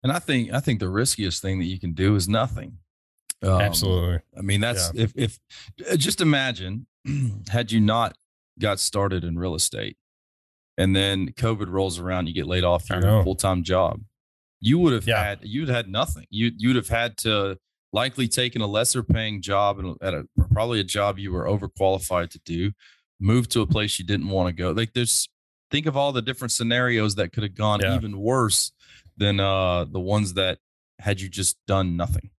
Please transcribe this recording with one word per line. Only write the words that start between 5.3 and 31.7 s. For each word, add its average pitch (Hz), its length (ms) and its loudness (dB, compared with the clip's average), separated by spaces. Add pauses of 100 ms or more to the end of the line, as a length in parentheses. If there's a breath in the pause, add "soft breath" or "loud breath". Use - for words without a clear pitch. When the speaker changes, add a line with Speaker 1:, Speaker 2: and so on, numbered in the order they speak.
Speaker 1:
uh, 180 60 2
just - 260 0
imagine, 127 640 0 (180)
<clears throat> 113 460 -4
had 110 220 0
you 113 80 4
not 110 360 4 (420)
got 104 200 0
started 92 460 0
in 85 140 -4
real 87 160 -2
estate - 420 -4 (800)
and 95 180 4
then 95 360 0
covid 104 400 -2
rolls 92 280 -2
around, 90 280 -4
you 85 80 -6
get 82 120 -4
laid 90 180 0
off 87 260 2
Speaker 2:
I 92 40 -2
Speaker 1:
your 92 80 0
Speaker 2:
know. 104 220 6
Speaker 1:
full-time 92 380 0
job, 92 380 0 (600)
you 127 180 4
would 170 140 6
have 104 160 0
Speaker 2:
Yeah. 107 160 2
Speaker 1:
had, 101 180 -4
you'd 131 280 -4
had 117 180 0
nothing. 104 420 -4
You, 113 260 0
you'd 123 200 2
have 113 120 -2
had 117 300 -2
to 101 400 0 (360)
likely 123 340 0
taken 123 320 -2
a 107 60 0
lesser 113 360 0
paying 107 380 -2
job 101 380 0
and 92 240 -6
at 95 100 -2
a, 73 140 -6 (260)
probably 113 280 0
a 98 40 -2
job 101 340 -2
you 98 140 -6
were 90 140 -4
overqualified 95 840 0
to - 140 -20
do, 87 280 -4 (460 soft breath)
move 113 320 2
to 113 120 2
a 101 40 0
place 107 320 0
you 92 60 -8
didn't 92 240 -2
wanna 92 240 0
go. 87 200 -2
Like, 110 200 -2
there's, - 360 0 (420)
think 151 160 0
of 143 100 0
all 143 160 2
the 127 100 0
different 123 300 -6
scenarios 117 600 2
that 95 180 -2
could 110 120 -4
have 95 100 -8
gone 104 260 0
Speaker 2:
Yeah. 95 160 2
Speaker 1:
even 101 220 -4
worse 113 540 2 (440 loud breath)
than, 101 240 2
uh, 95 440 2
the 90 160 -6
ones 98 340 0
that 92 240 -2 (400)
had 104 240 -2
you 95 80 -10
just 95 260 -2 (100)
done 95 300 0